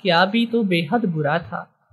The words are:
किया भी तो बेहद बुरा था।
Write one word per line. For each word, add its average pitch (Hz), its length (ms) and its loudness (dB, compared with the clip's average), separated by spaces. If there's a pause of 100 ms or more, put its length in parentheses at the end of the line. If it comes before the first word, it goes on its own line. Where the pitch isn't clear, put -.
किया 175 240 4
भी 226 200 0
तो 233 180 0
बेहद 175 420 0
बुरा 156 340 0
था। 170 260 -10 (260)